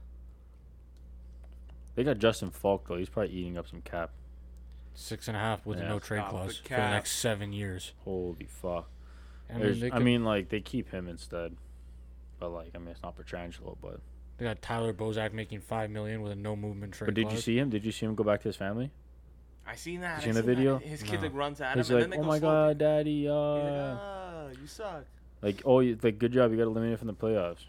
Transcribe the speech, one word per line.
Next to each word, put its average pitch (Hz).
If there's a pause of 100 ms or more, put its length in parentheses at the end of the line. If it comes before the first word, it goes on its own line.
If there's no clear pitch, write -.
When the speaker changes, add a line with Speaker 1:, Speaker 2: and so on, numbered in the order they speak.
(1900)
Speaker 1:
They 117
got 135
Justin 107
Falk, 98
though. 90
He's 92
probably 101
eating 90
up 82
some 90
cap. 82 (840)
Speaker 2:
Six -
and 110
a 98
half 110
with 107
Speaker 1:
Yeah. 87
Speaker 2:
no 104
trade 104
Speaker 3:
Stop 101
the 95
Speaker 2:
clause 95
for -
the -
Speaker 3:
cap. 123
Speaker 2:
next 104
seven 104
years. 98 (120)
Speaker 1:
Holy 90
fuck. 87 (600)
Speaker 2:
I 113
mean, 117
Speaker 1:
There's, 104
Speaker 2:
they 120
Speaker 1:
I -
Speaker 2:
could 123
Speaker 1:
mean, 120
like, 104
they 110
keep 113
him 90
instead. 85 (840)
But, 87
like, 85
I 87
mean, 87
it's 85
not 87
Pietrangelo, 87
but - (380)
Speaker 2:
They 120
got 110
Tyler 117
Bozak 107
making 107
five 110
million 107
with 104
a 101
no 104
movement 101
trade -
Speaker 1:
But 110
did 110
you 110
Speaker 2:
clause. 110
Speaker 1:
see 117
him? 139
Did 107
you 110
see -
him 110
go 107
back 104
to 113
his 98
family? 110 (760)
Speaker 3:
I 113
seen 175
that. 175
Speaker 1:
You -
Speaker 3:
I 151
Speaker 1:
seen 113
the 113
Speaker 3:
seen 113
that. 123
Speaker 1:
video? 135
Speaker 3:
His 151
kid, 104
Speaker 2:
No. 98
Speaker 3:
like, 135
runs 143
at 131
Speaker 1:
He's 120
Speaker 3:
him, 123
Speaker 1:
like, 117
Speaker 3:
and -
then -
they 151
Speaker 1:
"Oh 156
Speaker 3:
go 156
Speaker 1:
my 151
Speaker 3:
slow. 156 (180)
Speaker 1:
God, 151
daddy, 151
Speaker 3:
He's 143
like, 147
Speaker 1:
uh." 143
Speaker 3:
"Ah, 185 (120)
you 143
suck." 175 (380)
Speaker 1:
Like, 104
"Oh, 131
you, 123
like, 107
good 120
job, 123
you 113
got 117
eliminated 113
from 117
the 107
playoffs." 95